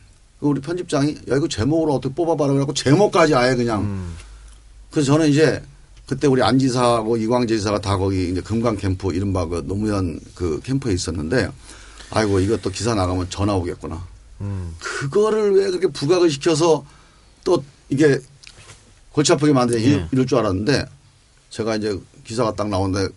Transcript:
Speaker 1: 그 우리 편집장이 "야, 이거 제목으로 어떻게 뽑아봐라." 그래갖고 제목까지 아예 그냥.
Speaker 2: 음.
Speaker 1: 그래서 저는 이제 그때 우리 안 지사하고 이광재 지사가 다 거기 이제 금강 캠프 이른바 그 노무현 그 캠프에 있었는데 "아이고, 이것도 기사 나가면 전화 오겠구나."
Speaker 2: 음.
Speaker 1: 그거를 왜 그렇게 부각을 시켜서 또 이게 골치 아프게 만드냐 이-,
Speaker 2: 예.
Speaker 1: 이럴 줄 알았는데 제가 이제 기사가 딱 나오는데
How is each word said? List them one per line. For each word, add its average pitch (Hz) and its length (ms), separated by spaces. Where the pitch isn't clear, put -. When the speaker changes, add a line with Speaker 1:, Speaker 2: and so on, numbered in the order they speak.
Speaker 1:
그 143 80
우리 143 120
편집장이 151 560
"야, 131 60
이거 147 120
제목으로 151 460
어떻게 135 200
뽑아봐라." 156 380
그래갖고 139 220
제목까지 160 600
아예 127 200
그냥. 117 280
Speaker 2:
음. 95 320
Speaker 1:
그래서 143 220
저는 156 180
이제 139 320
그때 135 200
우리 131 160
안 120 160
지사하고 120 580
이광재 117 400
지사가 104 240
다 98 160
거기 92 340
이제 90 120
금강 113 340
캠프 95 380
이른바 95 320
그 85 200
노무현 98 540
그 80 280
캠프에 131 300
있었는데 87 560
"아이고, 104 300
이것도 98 300
기사 107 240
나가면 92 360
전화 190 240
오겠구나." 87 520
Speaker 2:
음. 92 360
Speaker 1:
그거를 208 760
왜 196 160
그렇게 180 160
부각을 175 440
시켜서 151 540
또 180 200
이게 143 320
골치 170 200
아프게 151 220
만드냐 120 260
이-, - 120
Speaker 2:
예. 92 200
Speaker 1:
이럴 127 140
줄 135 120
알았는데 107 460
제가 110 280
이제 104 220
기사가 113 300
딱 104 140
나오는데 95 480